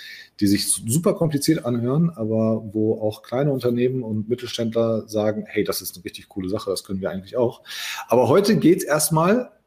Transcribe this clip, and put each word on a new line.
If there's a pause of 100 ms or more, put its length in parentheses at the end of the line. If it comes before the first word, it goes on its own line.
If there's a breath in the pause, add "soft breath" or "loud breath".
(380 loud breath)
die
sich
su-,
super
kompliziert
anhören,
aber (120)
wo
auch
kleine
Unternehmen
und
Mittelständler
sagen,
„Hey,
das
ist
eine
richtig
coole
Sache,
das
können
wir
eigentlich
auch.“ (460 loud breath)
Aber
heute
geht's
erstmal (160)